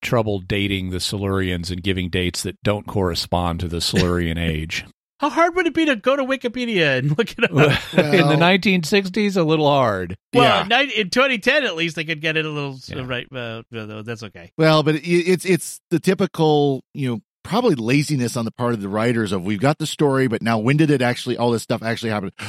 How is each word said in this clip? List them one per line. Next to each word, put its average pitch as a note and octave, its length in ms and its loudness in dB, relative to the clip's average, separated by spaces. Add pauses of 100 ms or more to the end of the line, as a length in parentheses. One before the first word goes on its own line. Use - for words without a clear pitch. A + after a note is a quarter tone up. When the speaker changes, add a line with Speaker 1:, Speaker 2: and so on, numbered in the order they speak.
Speaker 1:
trouble G#2+ 380 0
dating G2 520 -2
the F#2 80 -4
Silurians F#2+ 720 -2
and F2+ 120 -8
giving F#2 260 -2
dates F2+ 340 -2
that - 200 -8
don't G#2 240 0
correspond F2 760 -2
to F2 60 -4
the E2 140 -4
Silurian F2 560 0
Speaker 2:
<laughs> - 0 -
Speaker 1:
age. D#2+ 480 -4 (340)
Speaker 2:
How C#4+ 120 0
hard E4+ 240 2
would F4+ 100 2
it D4 80 -2
be D#4+ 120 0
to C#4+ 100 2
go B3+ 200 0
to C#4 80 0
Wikipedia A#3 760 0
and D3 180 0
look A3 180 0
it A#3 80 -6
up? G3 80 4
Speaker 1:
<laughs> C#3+ 460 2
In D#3+ 140 4
the F3 120 6
Speaker 3:
Well D#3 140 4
Speaker 1:
nineteen F3+ 460 4
sixties, G3 520 0
a F3+ 80 2
little D#3 240 2
hard. G#2 480 2 (160)
Speaker 2:
Well, A#3+ 380 4
Speaker 3:
Yeah. B3+ 140 4
Speaker 2:
ni-, B3+ 120 -4
in G#3 140 -2
twenty B3+ 300 2
ten, C4+ 260 2
at F3+ 100 -2
least, E3 200 -4
they E3 100 -4
could D#3 160 -6
get D#3 160 -2
it D#3 80 -2
a D#3 40 -6
little C#3+ 260 -6
s-, C3 120 -18
Speaker 1:
Yeah. C3+ 160 -8
Speaker 2:
right. B2 320 -6
Uh, A#2 360 -10
no, G#2+ 320 -10
that's A2+ 180 -10
okay. G2 380 -18
Speaker 3:
Well, D#3 240 4
but D#3 120 2
it, D3 80 -4
it's, F3 400 2
it's - 460 -2
the E3+ 100 2
typical, D3+ 840 2 (100)
you C3 160 -4
know, A2+ 120 -4 (220)
probably A3 300 2
laziness B2+ 640 0
on A2+ 80 -4
the G#2+ 60 -6
part A#2+ 240 -2
of G2+ 60 -4
the G2 80 -6
writers A2 420 0
of, F#2 120 -2
"We've G2+ 160 -4
got C#3+ 200 0
the D#3 80 -6
story, C3 400 2
but A2 160 -2
now A2+ 160 2
when C3 180 2
did D#3 140 4
it C3 100 2
actually, B2 340 -2
all A#2+ 140 0
this A#2 140 -2
stuff A2+ 180 -4
actually A2+ 300 -4
happen? G2+ 200 -4 (180)